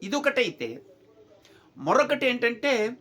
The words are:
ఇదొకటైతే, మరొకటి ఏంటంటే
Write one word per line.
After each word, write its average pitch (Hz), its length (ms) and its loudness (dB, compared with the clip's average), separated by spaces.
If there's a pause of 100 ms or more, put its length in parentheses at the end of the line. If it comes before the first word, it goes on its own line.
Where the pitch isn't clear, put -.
ఇదొకటైతే, 196 800 -2 (960)
మరొకటి 262 500 2
ఏంటంటే 240 760 0